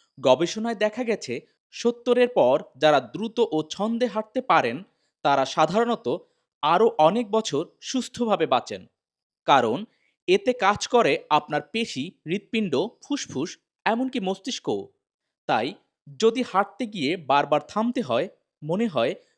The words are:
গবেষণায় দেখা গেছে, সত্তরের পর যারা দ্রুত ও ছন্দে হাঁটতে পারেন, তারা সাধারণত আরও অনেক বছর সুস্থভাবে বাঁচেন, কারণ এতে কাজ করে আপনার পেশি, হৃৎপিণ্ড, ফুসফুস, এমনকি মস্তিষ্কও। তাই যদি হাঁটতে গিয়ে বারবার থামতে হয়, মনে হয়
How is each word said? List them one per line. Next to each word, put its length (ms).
গবেষণায় 560
দেখা 280
গেছে, 300
সত্তরের 560
পর 360
যারা 220
দ্রুত 380
ও 180
ছন্দে 380
হাঁটতে 340
পারেন, 420
তারা 240
সাধারণত 600
আরও 260
অনেক 340
বছর 340
সুস্থভাবে 640
বাঁচেন, 400
কারণ 400
এতে 260
কাজ 340
করে 420
আপনার 320
পেশি, 400
হৃৎপিণ্ড, 640
ফুসফুস, 680
এমনকি 340
মস্তিষ্কও। 680
তাই 280
যদি 220
হাঁটতে 440
গিয়ে 320
বারবার 440
থামতে 400
হয়, 260
মনে 240
হয় 280